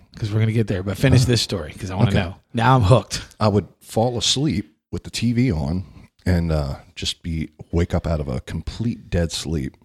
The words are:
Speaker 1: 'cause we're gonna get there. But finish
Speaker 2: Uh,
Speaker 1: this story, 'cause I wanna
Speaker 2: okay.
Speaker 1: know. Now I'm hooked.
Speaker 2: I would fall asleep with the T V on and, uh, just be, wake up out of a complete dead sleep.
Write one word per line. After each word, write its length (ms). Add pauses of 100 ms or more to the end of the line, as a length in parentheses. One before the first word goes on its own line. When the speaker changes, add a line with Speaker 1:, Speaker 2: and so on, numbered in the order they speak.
(160)
Speaker 1:
'cause 160
we're 80
gonna 120
get 160
there. 140
But 160
finish 240
Speaker 2:
Uh, 40
Speaker 1:
this 160
story, 300
'cause 180
I 60
wanna 140
Speaker 2:
okay. 100
Speaker 1:
know. 160 (160)
Now 240
I'm 60
hooked. 400 (180)
Speaker 2:
I 80
would 180 (140)
fall 380
asleep 580 (160)
with 120
the 60
T 220
V 180
on 340 (420)
and, 260
uh, 240 (180)
just 280
be, 280 (220)
wake 220
up 120
out 140
of 80
a 120
complete 720
dead 220
sleep. 520